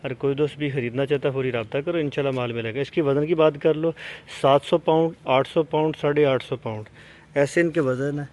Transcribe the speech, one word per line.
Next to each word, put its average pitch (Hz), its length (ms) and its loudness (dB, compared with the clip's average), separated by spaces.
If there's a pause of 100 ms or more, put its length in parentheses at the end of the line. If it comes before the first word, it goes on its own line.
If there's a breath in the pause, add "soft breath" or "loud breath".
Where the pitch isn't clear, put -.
और 131 100 -6
कोई 139 200 -2
दोस्त 143 240 -2
भी 147 120 -2
ख़रीदना 123 340 -2
चाहता 139 240 0
है 131 60 -2
फौरी 131 160 -2
रब्ता 117 300 -4
करो, 170 180 -4
इंशाल्लाह 143 360 -2
माल 123 180 -2
मिलेगा। 113 280 -6
इसकी 139 220 -2
वज़न 143 240 2
की 170 80 0
बात 156 240 4
कर 156 180 2
लो, 160 160 -2 (400 loud breath)
सात 139 320 4
सौ 170 160 2
पाउंड, 165 340 2 (140)
आठ 131 180 4
सौ 165 180 0
पाउंड, 156 320 -2
साढ़े 147 300 2
आठ 131 160 2
सौ - 160 -6
पाउंड, 107 300 -8 (480 loud breath)
ऐसे 143 240 2
इनके 170 220 0
वज़न 139 380 -2
है। 139 120 -10